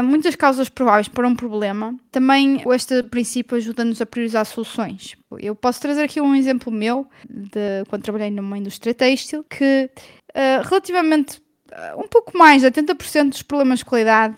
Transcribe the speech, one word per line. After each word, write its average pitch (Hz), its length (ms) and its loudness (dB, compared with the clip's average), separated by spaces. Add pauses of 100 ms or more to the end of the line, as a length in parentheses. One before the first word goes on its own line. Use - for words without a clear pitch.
muitas 294 320 2
causas 269 320 2
prováveis 214 400 2
para 247 180 -2
um 247 80 2
problema, 214 640 -6 (160)
também 269 500 2 (120)
este 254 300 0
princípio 247 520 -4
ajuda-nos 233 460 -4
a 233 40 -2
priorizar 226 400 -2
soluções. 214 680 -8 (240)
Eu 208 160 -8
posso 247 240 -2
trazer 294 240 -2
aqui 294 160 -4
um 277 160 2
exemplo 262 340 0
meu, 233 380 -4 (220)
de 202 580 -6
quando 202 160 -8
trabalhei 214 260 -6
numa 202 280 -8
indústria 202 360 -6
têxtil, 269 520 -2
que, 269 440 0 (440)
eh, 269 280 2
relativamente, 349 800 0 (300)
eh, 85 240 -14
um 403 140 -10
pouco 453 280 2
mais 302 260 8
de - 20 6
oitenta 302 280 2
por - 120 -8
cento 294 240 2
dos - 140 -8
problemas 262 360 0
de - 60 -14
qualidade, 220 520 2